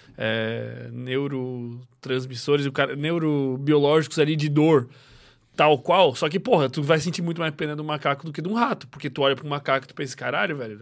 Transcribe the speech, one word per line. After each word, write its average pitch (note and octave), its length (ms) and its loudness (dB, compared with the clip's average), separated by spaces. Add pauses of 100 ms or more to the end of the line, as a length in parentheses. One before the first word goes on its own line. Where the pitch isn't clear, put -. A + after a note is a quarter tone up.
(160)
é, A2+ 760 -4
neurotransmissores, B2+ 1700 -4
o C3+ 60 -2
cara, C#3 240 0
neurobiológicos D3 1200 2
ali D#3 180 2
de D3 120 0
dor, D3 400 4 (680)
tal D3 220 6
qual. E3+ 360 4
Só D#3+ 140 -2
que, D3 100 -2
porra, D#3 320 2
tu D#3 120 -4
vai D#3 180 4
sentir E3+ 200 -4
muito E3+ 200 -4
mais D#3 140 -2
pena D3+ 200 -6
do D3+ 100 -8
macaco D3 400 -2
do D#3+ 80 -10
que C#3+ 80 -8
de E3 80 -6
um G#3 60 -4
rato, A#3+ 340 -2
porque D3 220 -10
tu C#3+ 120 -4
olha C3+ 140 2
pro C#3+ 100 -12
macaco C#3 400 -2
e - 20 -20
tu - 60 -20
pensa, C3+ 220 -8
"Caralho, D3 400 -4
velho, A2 260 -10